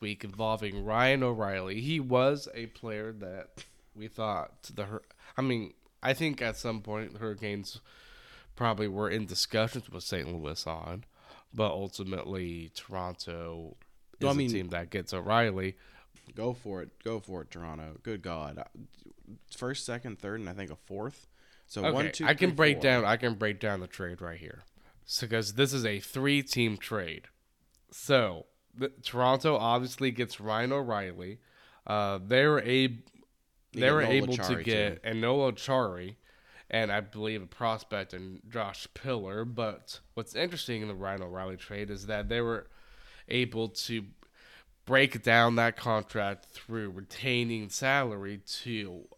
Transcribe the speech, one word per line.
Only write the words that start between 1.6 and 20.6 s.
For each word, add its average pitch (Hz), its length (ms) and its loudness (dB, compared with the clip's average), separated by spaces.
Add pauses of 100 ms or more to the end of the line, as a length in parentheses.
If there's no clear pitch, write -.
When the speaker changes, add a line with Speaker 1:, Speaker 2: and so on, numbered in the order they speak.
Speaker 1:
He 151 220 0
was 131 520 4
a 117 140 -8
player 110 460 -8
that 95 500 -12 (320)
we 107 140 -10
thought 104 540 -4 (120)
the 101 100 -4
Hur-, 107 180 -8 (340)
I 131 40 2
mean, 120 320 0 (300)
I 131 100 4
think 147 280 -2
at 113 160 -2
some 113 240 -4
point 107 320 -6
the 104 60 -12
Hurricanes 104 600 -6 (800)
probably 107 320 2
were 101 200 0
in 107 180 0
discussions 110 600 0
with 87 140 -10
Saint 82 300 -4
Louis 80 340 -6
on, 82 380 -8 (480)
but 110 180 2
ultimately 90 1040 -6
Toronto 85 1040 -8 (420)
is - 40 -6
Speaker 2:
Well, 139 80 4
I - 20 2
Speaker 1:
a 143 40 0
Speaker 2:
mean, 135 140 0
Speaker 1:
team 92 180 -2
that 85 200 -4
gets 98 240 -6
O'Reilly. 95 640 2 (580)
Speaker 2:
Go 120 180 -2
for 101 280 -10
it. - 80 -12 (120)
Go 113 200 -4
for 90 220 -10
it, - 80 -20
Toronto. 80 520 -10
Good 107 180 -6
God. 80 360 -6
Uh, 67 60 -8 (920)
first, 127 300 -6
second, 120 340 -8
third, 104 220 -6
and 95 80 -8
I 90 40 -8
think 98 160 -8